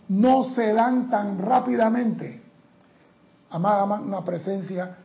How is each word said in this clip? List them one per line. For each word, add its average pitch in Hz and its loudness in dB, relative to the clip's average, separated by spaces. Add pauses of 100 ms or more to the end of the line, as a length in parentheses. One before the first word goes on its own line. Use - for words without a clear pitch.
no 254 4
se 226 0
dan 240 2
tan 202 -2
rápidamente. 233 0 (1040)
"Amada 196 2
magna 202 -4
presencia, 185 -6